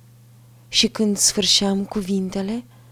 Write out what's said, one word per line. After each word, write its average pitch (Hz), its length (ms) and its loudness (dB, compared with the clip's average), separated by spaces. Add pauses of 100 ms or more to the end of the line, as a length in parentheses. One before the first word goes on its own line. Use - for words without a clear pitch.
(680)
Și - 200 2
când 208 300 0
sfârșeam 196 680 2
cuvintele, 196 800 -4 (260)